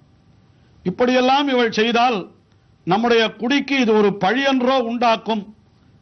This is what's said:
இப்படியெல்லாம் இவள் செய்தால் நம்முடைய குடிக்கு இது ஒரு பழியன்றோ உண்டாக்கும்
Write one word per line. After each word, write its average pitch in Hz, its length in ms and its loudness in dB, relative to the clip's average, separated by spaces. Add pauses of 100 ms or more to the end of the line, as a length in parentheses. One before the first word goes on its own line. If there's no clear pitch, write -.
(840)
இப்படியெல்லாம் 254 640 0
இவள் 247 240 0
செய்தால் 233 560 0 (560)
நம்முடைய 226 480 0
குடிக்கு 269 480 -2
இது 226 140 2
ஒரு 208 260 2
பழியன்றோ 262 600 0
உண்டாக்கும் 226 760 -2 (460)